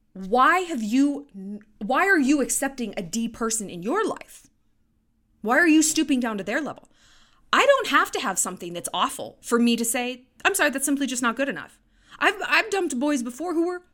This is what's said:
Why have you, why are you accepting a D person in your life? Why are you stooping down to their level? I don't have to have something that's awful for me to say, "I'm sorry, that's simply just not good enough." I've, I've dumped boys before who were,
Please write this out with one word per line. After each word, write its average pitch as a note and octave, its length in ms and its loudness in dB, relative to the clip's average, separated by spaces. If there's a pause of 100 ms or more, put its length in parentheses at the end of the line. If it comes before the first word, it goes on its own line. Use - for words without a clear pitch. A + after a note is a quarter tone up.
(140)
Why B3 480 2
have E4 240 -4
you, C#4 420 0 (520)
why C4 280 0
are F#4 140 4
you C#4 200 4
accepting A#3+ 560 -4
a G#3 60 -6
D A3+ 240 -4
person A3+ 420 -4
in E3+ 140 -10
your F4+ 240 -2
life? - 400 -10 (960)
Why A#3+ 160 2
are F4 80 6
you D#4 160 6
stooping C#4+ 380 0
down A3+ 180 -4
to F#3 60 -8
their A#3 160 -4
level? - 280 -10 (640)
I B4 140 4
don't C5+ 220 4
have E4 240 2
to G4 80 -4
have G3+ 180 -4
something F3+ 340 -6
that's E3+ 220 -8
awful F3+ 480 -6
for A#3+ 160 0
me A#3 160 4
to A3+ 100 -2
say, B3 420 -6 (180)
"I'm F#4+ 100 4
sorry, D4+ 160 2
that's C4+ 160 -4
simply C#4 220 0
just B3+ 140 -4
not A#3 120 0
good C#4 140 -2
enough." D#3+ 320 -10 (400)
I've, G4 160 2 (100)
I've E4 240 2
dumped F4+ 300 -2
boys D4 240 0
before D#4 300 -6
who E4 120 0
were, F4+ 160 -6 (120)